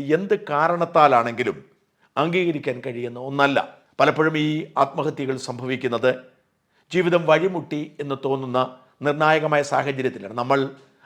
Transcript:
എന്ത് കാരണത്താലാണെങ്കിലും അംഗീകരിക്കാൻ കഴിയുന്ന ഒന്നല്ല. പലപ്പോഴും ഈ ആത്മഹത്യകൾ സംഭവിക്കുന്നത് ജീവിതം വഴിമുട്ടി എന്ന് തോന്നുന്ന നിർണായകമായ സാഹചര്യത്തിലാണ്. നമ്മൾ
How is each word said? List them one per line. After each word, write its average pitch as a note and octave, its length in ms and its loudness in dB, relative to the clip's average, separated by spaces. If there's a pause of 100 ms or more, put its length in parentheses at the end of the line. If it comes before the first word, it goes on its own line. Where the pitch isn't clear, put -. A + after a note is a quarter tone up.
(180)
എന്ത് G3+ 180 0 (160)
കാരണത്താലാണെങ്കിലും C#3+ 1080 2 (640)
അംഗീകരിക്കാൻ D#3+ 640 -2
കഴിയുന്ന A#2+ 340 -8 (100)
ഒന്നല്ല. C#3 280 4 (420)
പലപ്പോഴും D3+ 460 2
ഈ - 20 0 (360)
ആത്മഹത്യകൾ C3+ 520 -4 (140)
സംഭവിക്കുന്നത് B2 600 -2 (800)
ജീവിതം E3+ 400 2
വഴിമുട്ടി D#3+ 520 0 (200)
എന്ന് C#3 220 -6
തോന്നുന്ന C3 340 -2 (480)
നിർണായകമായ D3+ 540 2 (120)
സാഹചര്യത്തിലാണ്. B2+ 680 0
നമ്മൾ C3+ 180 2 (460)